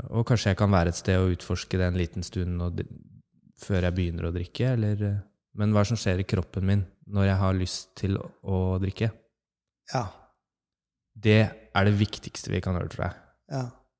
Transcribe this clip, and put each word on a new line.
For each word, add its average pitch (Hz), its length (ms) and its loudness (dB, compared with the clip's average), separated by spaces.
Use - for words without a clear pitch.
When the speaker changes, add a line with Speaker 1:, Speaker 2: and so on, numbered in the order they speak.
Speaker 1:
og 117 160 0
kanskje 110 260 2
jeg 90 60 0
kan 104 140 4
være 85 200 4
et - 60 -6
sted 92 200 2
og 92 160 2
utforske - 440 -4
det 92 100 2
en 90 100 -2
liten 90 280 -4
stund 87 360 -4
og 87 140 -4
d-, - 100 -6
før 90 280 0
jeg 87 100 0
begynner 85 320 -2
å 85 60 -4
drikke, 117 400 -2
eller, 104 280 0
eh, 101 180 -2
men 107 180 0
hva 104 100 6
er 101 40 4
det - 60 -4
som 110 80 -2
skjer 95 220 0
i 95 60 -4
kroppen 92 380 -2
min 101 160 2
når 98 200 2
jeg 98 120 2
har 95 160 2
lyst - 420 -4
til 98 220 0
å, - 80 -8
å 95 180 -2
drikke? 98 320 -2
Speaker 2:
Ja. 123 160 -4
Speaker 1:
Det 107 260 6
er 104 440 0
det 104 120 4
viktigste - 540 -4
vi 92 100 0
kan 92 160 -2
gjøre, 85 140 -6
tror - 140 -4
jeg. - 100 -8
Speaker 2:
Ja. 131 160 -6